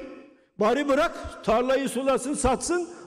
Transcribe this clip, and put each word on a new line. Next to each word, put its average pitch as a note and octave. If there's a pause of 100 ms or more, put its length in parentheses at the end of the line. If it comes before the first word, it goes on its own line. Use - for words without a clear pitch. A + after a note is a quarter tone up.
(600)
Bari B3
bırak -
tarlayı B3+
sulasın, C4+
satsın, C#4 (180)